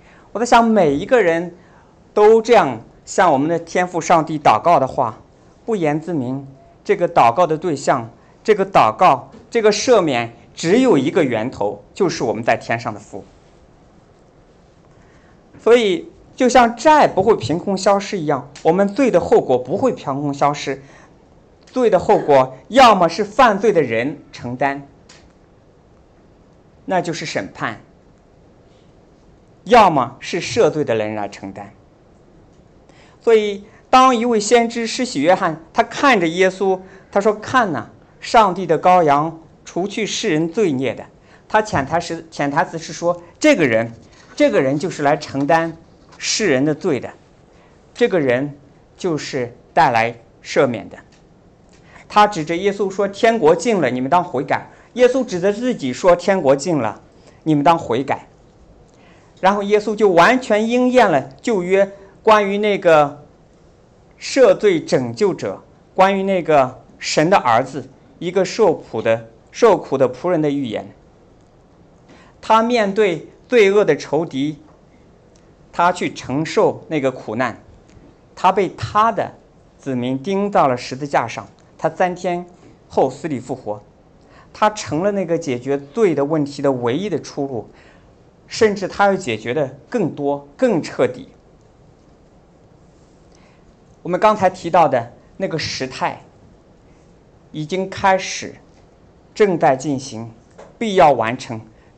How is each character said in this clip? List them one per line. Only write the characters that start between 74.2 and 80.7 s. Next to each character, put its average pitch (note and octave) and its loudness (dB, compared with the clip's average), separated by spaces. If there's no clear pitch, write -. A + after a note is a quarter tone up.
敌， C#3+ -6
他 F3 0
去 F3 -6
承 C#3 -6
受 D#3 0
那 D#3+ -4
个 C3 -2
苦 A2+ -12
难， A#2 -6
他 F#3 2
被 F#3+ 0
他 - 0
的 D#3 -6
子 C3+ -8
民 B2+ -4
钉 G3 -4
到 F#3 2
了 B2 0